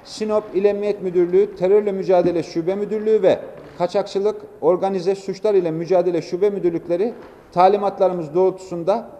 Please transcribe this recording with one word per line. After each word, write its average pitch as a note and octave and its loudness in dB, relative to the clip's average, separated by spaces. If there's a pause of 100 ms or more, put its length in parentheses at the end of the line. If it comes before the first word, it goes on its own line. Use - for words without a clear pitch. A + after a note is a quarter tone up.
Sinop G#3+ -4 (100)
İl F#3+ 0
Emniyet G3+ 0
Müdürlüğü F3+ 2
Terörle G3+ 2
Mücadele F3 2
Şube E3 -4
Müdürlüğü G#3 0
ve E3+ 4 (380)
Kaçakçılık, G3 -2 (200)
Organize F#3 0
Suçlar G3 -4
ile F3 2
Mücadele E3+ 0
Şube F#3 0
Müdürlükleri F3 -2 (380)
talimatlarımız F#3 2
doğrultusunda F#3 -2 (100)